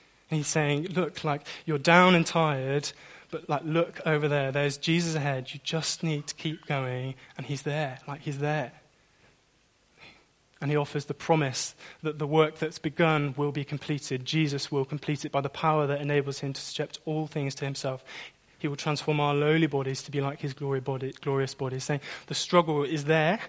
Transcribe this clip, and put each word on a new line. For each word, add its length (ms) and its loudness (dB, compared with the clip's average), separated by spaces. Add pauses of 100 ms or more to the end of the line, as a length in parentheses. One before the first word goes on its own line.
(300)
And 60 0
he's 100 -2
saying, 420 0
"Look, 360 -2
like, 220 -2 (180)
you're 140 0
down 360 8
and 120 4
tired, 680 0 (380)
but, 180 -10
like, 160 0
look 420 0
over 220 2
there. 240 0
There's 240 0
Jesus 380 0
ahead. 380 -2
You 120 -14
just 380 -4
need 260 -2
to 60 -8
keep 320 -8
going, 480 -4 (220)
and 100 -10
he's 160 -6
there. 440 -4
Like, 140 -10
he's 180 -8
there." 340 -2 (1900)
And 100 0
he 60 4
offers 300 -2
the 80 -6
promise 600 0 (280)
that 160 -4
the 80 -2
work 320 4
that's 200 -4
begun 580 2
will 140 0
be 140 -4
completed. 640 -4
Jesus 440 0
will 140 0
complete 400 -4
it 80 -8
by 80 0
the 80 -2
power 380 2
that 160 -2
enables 380 0
him 120 -4
to 80 -10
subject 460 -8
all 200 -2
things 300 -4
to 80 -6
himself. 400 -6 (540)
He 100 -2
will 80 -4
transform 440 0
our 140 4
lowly 340 4
bodies 340 -2
to 80 -14
be 100 -2
like 200 -4
his 120 -4
glory 280 -4
body, 420 -6
glorious 320 -2
body. 220 -4
He's 80 -6
saying, 180 -2 (240)
"The 80 -8
struggle 500 4
is 220 -4
there. 420 4